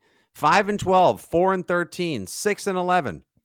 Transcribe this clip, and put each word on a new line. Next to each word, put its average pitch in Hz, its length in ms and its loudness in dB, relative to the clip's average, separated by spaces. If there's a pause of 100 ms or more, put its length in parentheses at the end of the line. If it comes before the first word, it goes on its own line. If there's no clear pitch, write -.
(340)
five 180 340 2
and 208 120 -2
twelve, 180 420 2
four 185 320 0
and 185 140 -4
thirteen, 170 580 -4
six - 400 -4
and 190 100 -2
eleven. 175 460 -2 (240)